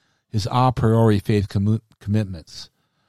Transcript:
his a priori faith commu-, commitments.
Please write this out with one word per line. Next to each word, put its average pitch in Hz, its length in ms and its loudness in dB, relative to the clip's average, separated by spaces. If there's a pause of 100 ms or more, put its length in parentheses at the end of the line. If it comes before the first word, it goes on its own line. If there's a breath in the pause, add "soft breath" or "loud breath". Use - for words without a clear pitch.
(300)
his 101 220 -4
a 127 200 2
priori 113 460 2
faith 101 320 0
commu-, 104 320 -2 (180)
commitments. 101 680 -6 (400)